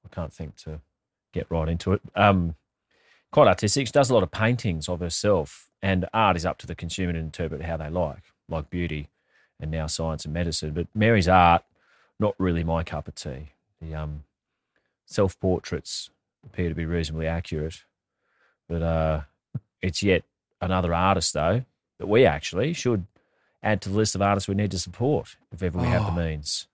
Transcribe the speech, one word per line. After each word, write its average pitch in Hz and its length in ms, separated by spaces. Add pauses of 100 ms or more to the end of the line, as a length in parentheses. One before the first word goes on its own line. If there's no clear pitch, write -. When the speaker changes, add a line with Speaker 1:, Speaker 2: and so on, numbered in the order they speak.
Speaker 1:
I - 60
can't 82 240
think 78 240
to 78 240 (520)
get - 180
right 80 180
into 85 240
it. 104 80 (140)
Um, 95 400 (760)
quite 147 160
artistic. 110 400
She - 60
does 135 160
a 131 60
lot 101 80
of 85 80
paintings 110 580
of 87 120
herself, 87 680 (140)
and 92 300
art 104 220
is 85 120
up 80 100
to - 100
the 85 80
consumer 87 380
to 82 60
interpret 80 420
how 82 160
they 76 120
like, 80 340 (260)
like 80 220
beauty 78 380 (500)
and 78 100
now 80 160
science 78 400
and 76 80
medicine. 82 400
But 82 220
Mary's 107 340
art, 87 340 (560)
not 104 200
really 87 240
my 82 200
cup 76 240
of - 80
tea. 71 360 (280)
The, 80 160
um, 76 280 (840)
self-portraits - 1040 (340)
appear - 240
to 80 80
be 82 100
reasonably 80 420
accurate, 82 560 (840)
but, 85 140
uh, 80 400 (600)
it's 92 220
yet 92 200 (360)
another 90 340
artist, 92 400
though, 87 300 (360)
that 92 80
we 113 180
actually 90 480
should 107 320 (580)
add 104 180
to 95 80
the 95 60
list 107 200
of 92 60
artists 101 280
we 98 60
need 101 160
to 92 80
support 113 560 (160)
if 82 120
ever 87 160
we 87 80
have 90 200
the 85 140
Speaker 2:
Oh, 82 40
Speaker 1:
means. 76 480